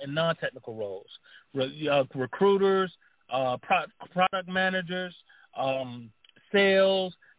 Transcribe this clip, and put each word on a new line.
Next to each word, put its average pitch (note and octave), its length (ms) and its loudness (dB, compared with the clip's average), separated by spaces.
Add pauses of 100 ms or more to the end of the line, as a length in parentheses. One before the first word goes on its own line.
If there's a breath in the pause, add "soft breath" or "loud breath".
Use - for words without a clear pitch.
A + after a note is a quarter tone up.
and C#3 120 -8
non-technical D#3 600 -4
roles. G2+ 320 -8 (480 loud breath)
Re-, C#3 340 -4
uh, C#3+ 160 2 (100)
recruiters, F#3+ 760 2 (420 soft breath)
uh, B2+ 300 -2
pro-, F3 220 0 (280)
product F#3 360 0
managers, F#3 680 -2 (420 soft breath)
um, B2+ 540 -6 (400)
sales, F#3+ 640 4 (240 soft breath)